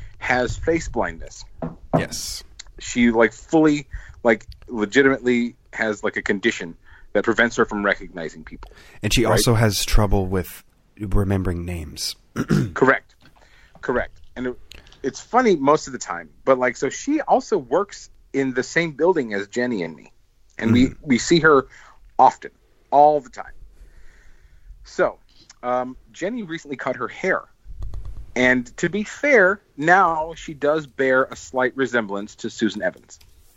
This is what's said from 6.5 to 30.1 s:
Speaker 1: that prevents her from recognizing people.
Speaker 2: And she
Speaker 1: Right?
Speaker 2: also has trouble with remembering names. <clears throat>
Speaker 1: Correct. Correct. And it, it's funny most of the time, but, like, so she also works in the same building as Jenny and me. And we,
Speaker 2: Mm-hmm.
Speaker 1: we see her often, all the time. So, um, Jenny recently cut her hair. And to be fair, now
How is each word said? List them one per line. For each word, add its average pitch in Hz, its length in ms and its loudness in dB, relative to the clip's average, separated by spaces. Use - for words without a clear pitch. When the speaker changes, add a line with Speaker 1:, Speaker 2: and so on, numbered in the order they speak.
Speaker 1:
that 101 100 2
prevents 117 320 2
her 120 80 2
from 104 200 -4
recognizing 87 600 -6
people. - 280 -18
Speaker 2:
And 107 120 -2
she 127 100 2
Speaker 1:
Right? - 80 0
Speaker 2:
also - 220 2
has 110 300 2
trouble 101 420 4
with 92 360 -4
remembering 95 640 0
names. 80 600 -10
<clears throat> - 500 -2
Speaker 1:
Correct. 131 400 2
Correct. 123 400 -4
And 127 120 -6
it, 123 100 -10
it's 131 180 -6
funny 233 360 2
most 143 300 2
of 139 60 -14
the 120 60 -12
time, 85 300 -10
but, 135 140 4
like, 127 180 0
so 135 140 -2
she 294 320 -4
also 226 340 0
works 151 540 -4
in 135 220 0
the 123 100 0
same 165 280 -2
building 143 400 0
as 101 160 -4
Jenny 123 340 -2
and 82 140 -6
me. 55 160 -20
And 110 140 0
we, 123 160 6
Speaker 2:
Mm-hmm. - 180 -12
Speaker 1:
we 123 120 2
see 170 220 4
her 143 260 6
often, - 320 4
all 147 300 6
the 131 100 -18
time. - 220 -16
So, 120 340 -2
um, 127 340 -2
Jenny 220 300 -6
recently 156 340 -10
cut 123 200 -4
her 120 120 -6
hair. 180 340 -2
And 127 420 2
to 170 100 -2
be 202 160 -4
fair, 208 560 2
now 165 580 4